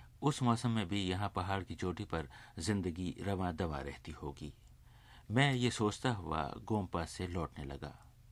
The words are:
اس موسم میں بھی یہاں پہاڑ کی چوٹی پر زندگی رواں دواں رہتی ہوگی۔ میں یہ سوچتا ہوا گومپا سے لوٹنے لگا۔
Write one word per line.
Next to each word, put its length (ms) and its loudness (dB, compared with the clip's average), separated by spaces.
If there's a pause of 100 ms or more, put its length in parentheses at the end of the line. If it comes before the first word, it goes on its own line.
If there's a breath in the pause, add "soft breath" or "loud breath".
(220 loud breath)
اس 200 0
موسم 300 4
میں 140 2
بھی 240 2
یہاں 200 0
پہاڑ 340 0
کی 120 -8
چوٹی 300 -2
پر 200 -2 (320 loud breath)
زندگی 560 0 (120)
رواں 280 0
دواں 300 -2
رہتی 300 -10 (100)
ہوگی۔ 280 -8 (760 loud breath)
میں 240 6
یہ 160 4
سوچتا 460 2
ہوا 360 0 (180)
گومپا 360 2
سے 220 -4
لوٹنے 380 -2
لگا۔ 260 -8 (400)